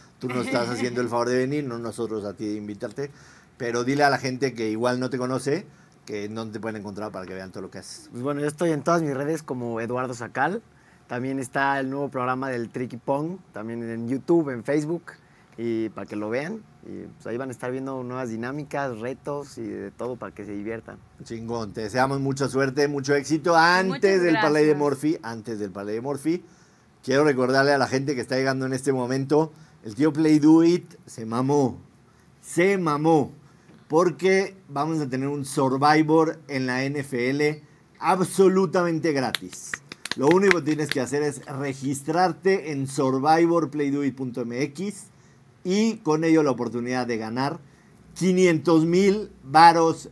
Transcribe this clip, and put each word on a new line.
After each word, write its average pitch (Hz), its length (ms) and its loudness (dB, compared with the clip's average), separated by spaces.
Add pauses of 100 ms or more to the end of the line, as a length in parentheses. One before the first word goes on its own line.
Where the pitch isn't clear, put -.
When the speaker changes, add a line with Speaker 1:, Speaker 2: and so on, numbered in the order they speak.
(180)
Speaker 1:
tú 135 100 -8
nos 123 180 -2
estás 120 220 -2
haciendo 120 320 -4
el 120 80 -2
favor 120 200 0
de 127 100 2
venir, 143 260 -2
no 117 140 -8
nosotros 110 460 -6
a 101 100 -8
ti 107 120 -10
de 104 80 -4
invitarte, 107 560 -10 (460)
pero 120 280 -2
dile 143 200 2
a 143 60 6
la 127 80 2
gente 127 360 -4
que 113 160 -4
igual 120 300 0
no 127 80 -2
te 127 100 -4
conoce, 135 480 -2 (380)
que 104 200 -8
en 107 100 -8
dónde 113 200 -8
te 110 60 -8
pueden 110 200 -6
encontrar 101 320 -10
para 92 140 -10
que 92 80 -12
vean 92 180 -12
todo 98 100 -12
lo 92 80 -12
que 98 80 -14
haces. - 320 -18
Speaker 2:
Pues 120 120 -12
bueno, 143 180 -4
yo 147 80 -2
estoy 160 240 -2
en 143 100 -2
todas 170 200 2
mis 143 120 -2
redes 151 280 -4
como 120 380 -6
Eduardo 123 340 -4
Sacal. 127 480 -4 (440)
También 131 340 -6
está 139 400 -2
el 131 100 -4
nuevo 139 180 -4
programa 127 420 -4
del 120 200 -6
Tricky 123 260 -8
Pong, 151 420 -4 (140)
también 113 360 -10
en 113 200 -8
YouTube, 143 420 0
en 120 120 -8
Facebook, 156 400 -2 (560)
y 113 300 -2
para 98 180 -12
que - 80 -12
lo 107 160 -6
vean. 170 320 -6 (240)
Y, 95 160 -14 (140)
pues, - 100 -18
ahí 113 100 -8
van 131 120 -6
a 127 40 -10
estar 123 200 -8
viendo 131 320 -8
nuevas 127 260 -8
dinámicas, 135 680 -6
retos 139 580 -8
y 117 60 -10
de 101 260 -10
todo 120 260 -8
para 101 160 -12
que 104 140 -14
se 104 60 -12
diviertan. 101 460 -10 (260)
Speaker 1:
Chingón, 113 480 -8
te 113 100 -10
deseamos 127 380 0
mucha 135 280 -2
suerte, 135 380 2
mucho 143 300 0
éxito. 143 340 0
Speaker 3:
Muchas 170 300 6
Speaker 1:
Antes 190 420 2
del 170 140 4
parlay 156 260 4
de 151 60 6
Speaker 3:
gracias. 147 100 4
Speaker 1:
Morphy, 147 440 0
antes 113 360 -8
del 101 140 -6
parlay 101 240 -6
de 113 40 -4
Morphy, 143 440 -4 (580)
quiero 135 220 4
recordarle 135 480 4
a 139 60 4
la 127 100 2
gente 135 260 -2
que 123 60 -6
está 127 160 -4
llegando 131 280 0
en 131 80 -4
este 135 200 -2
momento, 135 600 0 (320)
el 107 120 -14
tío 151 160 2
Play 156 260 4
Do 160 260 8
It 175 300 2 (120)
se 113 200 -14
mamó, 127 520 0 (640)
se 190 380 2
mamó, 156 540 2 (560)
porque 180 680 2 (120)
vamos 151 320 -2
a 143 80 -4
tener 131 200 -4
un 143 160 -6
Survivor 151 1000 4
en 131 200 -4
la 127 180 -2
N 143 160 -4
F 123 300 -2
L 147 340 0 (340)
absolutamente 185 1120 2
gratis. 110 600 -4 (440)
Lo 131 120 2
único 190 300 6
que 151 40 -4
tienes 147 280 -2
que 139 100 -2
hacer 143 220 -2
es 143 240 -4
registrarte 147 1300 -2
en 135 160 -4
survivor 156 840 2
play 147 200 -2
do 143 140 -2
it 131 120 -2
punto 127 260 -6
m 120 200 -6
x 160 420 -8 (580)
y 214 360 0
con 156 260 0
ello 160 180 6
la 147 80 4
oportunidad 120 560 -4
de 120 100 -2
ganar 120 440 -4 (540)
quinientos 170 720 4
mil 196 440 2 (140)
varos 160 680 6